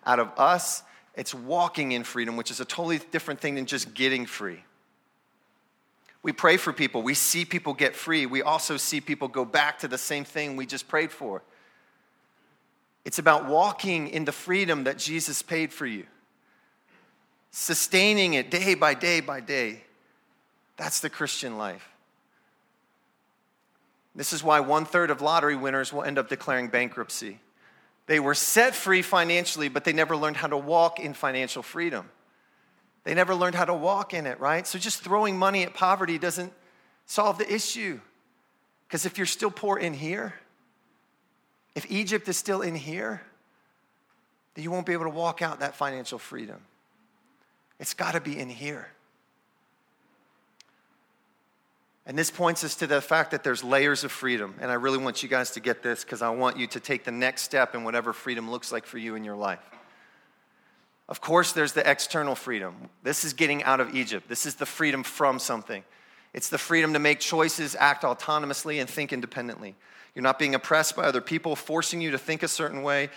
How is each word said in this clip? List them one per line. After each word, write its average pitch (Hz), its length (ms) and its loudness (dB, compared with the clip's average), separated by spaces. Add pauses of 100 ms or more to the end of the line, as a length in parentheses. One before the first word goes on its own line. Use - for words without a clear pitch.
out 123 160 4
of 110 180 0
us. 170 440 4 (340)
It's 127 180 -8
walking 143 580 -2
in 120 120 -2
freedom, 117 320 -4
which 117 140 -6
is 107 100 -8
a 127 40 -8
totally 170 340 -4
different 151 420 -6
thing 143 160 -4
than 131 100 -4
just 117 280 -6
getting 131 320 0
free. 90 360 -10 (1600)
We 160 100 -2
pray 175 260 6
for 160 160 -2
people. 127 280 0
We 131 120 0
see 170 320 2
people 160 260 -2
get 135 240 2
free. 156 300 0
We 131 160 0
also 156 340 0
see 143 240 -2
people 143 260 -4
go 127 200 -2
back 147 320 2
to 147 100 -6
the 127 80 -4
same 143 280 -4
thing 147 300 -6
we 131 120 -6
just 131 200 -8
prayed 156 240 0
for. 104 320 -6 (1600)
It's - 120 -4
about 151 280 6
walking 165 640 2
in 156 180 -4
the 147 60 0
freedom 180 520 0
that 135 140 0
Jesus 156 420 -2
paid 160 320 -2
for 143 140 -6
you, 107 180 -6 (1500)
sustaining 190 840 4
it 127 160 0
day 185 240 2
by 151 180 6
day 170 280 2
by 139 200 -6
day. 117 420 -2 (920)
That's - 240 -4
the 156 80 -4
Christian 135 480 -4
life. 101 320 -6 (2250)
This 143 200 -4
is 151 100 -4
why 151 160 8
one-third 156 500 2
of 135 120 -2
lottery 147 340 4
winners 135 340 -2
will 143 120 -4
end - 160 0
up 120 100 0
declaring 127 400 -2
bankruptcy. 113 720 -2 (680)
They 151 120 6
were 139 140 2
set 240 400 4
free 190 260 2
financially, 175 680 2
but 139 140 -2
they 160 100 4
never 156 240 4
learned 151 180 0
how 160 120 -2
to 147 100 0
walk 165 420 4
in 147 140 -6
financial 131 480 -2
freedom. 156 480 -6 (920)
They - 100 -2
never 185 200 4
learned 180 200 2
how 180 100 2
to 170 80 2
walk 180 400 0
in 160 140 -4
it, 127 140 -4
right? 160 260 0
So 190 120 -4
just 208 240 -4
throwing 202 360 2
money 196 240 4
at 175 100 -2
poverty 185 460 2
doesn't 170 340 -4 (540)
solve 208 320 2
the 214 120 -2
issue. 208 480 -2 (920)
'Cause 160 160 -2
if 180 100 -6
you're 185 100 -2
still 208 240 0
poor 196 280 0
in 165 160 -2
here, 175 400 -6 (1400)
if - 140 -8
Egypt 208 400 -2
is 175 80 -2
still 196 240 -2
in 175 140 -4
here, 156 500 -8 (1300)
then 156 100 -12
you 170 60 -6
won't 180 140 -2
be 180 80 -2
able 165 120 0
to 160 60 -2
walk 165 300 -2
out 156 200 -2
that 139 160 -4
financial 131 420 -4
freedom. 104 480 -14 (1120)
It's - 160 -8
gotta 170 260 -2
be 147 180 -6
in 127 120 -8
here. 135 400 -10 (3250)
And 131 140 -4
this 160 120 0
points 170 340 0
us 151 120 -6
to 165 100 -2
the 139 140 4
fact 160 300 2
that 151 140 -4
there's 127 200 0
layers 139 400 4
of 131 80 -8
freedom. 107 480 -2
And 127 100 -4
I 123 40 0
really 131 240 0
want 131 240 -2
you 135 60 -8
guys 127 240 0
to 117 80 -10
get 117 220 0
this 131 220 -2
'cause 113 160 -10
I 117 100 0
want 127 280 0
you 120 80 -2
to 117 140 -8
take 131 240 -4
the 120 80 -6
next 127 300 -2
step 131 320 2
in 117 80 -6
whatever 113 300 -2
freedom 117 380 -8
looks 120 220 -8
like 117 120 -6
for - 140 -14
you 113 160 -8
in 110 100 -8
your 104 120 -8
life. 101 260 -4 (1500)
Of - 120 -12
course, 165 320 4
there's 151 200 0
the - 160 4
external 143 480 0
freedom. 95 520 -6 (140)
This 147 220 -2
is 151 80 -2
getting 143 320 2
out 131 160 4
of 123 140 -2
Egypt. 110 340 -4
This 117 180 -4
is 139 80 -6
the 143 120 -6
freedom 143 360 0
from 131 380 2
something. 110 440 -4 (480)
It's - 160 -6
the 143 100 -2
freedom 160 340 4
to 151 80 2
make 147 180 4
choices, 160 560 0
act 143 300 4
autonomously, 147 760 -2
and 127 80 -4
think 143 240 -4
independently. 120 640 -8 (400)
You're 127 80 -4
not 131 160 4
being 143 160 2
oppressed 156 400 2
by 165 100 0
other 131 160 4
people, 160 360 -2
forcing 165 440 -2
you 160 120 -2
to 135 60 0
think 160 260 -4
a 160 40 0
certain 147 340 -4
way, 143 340 0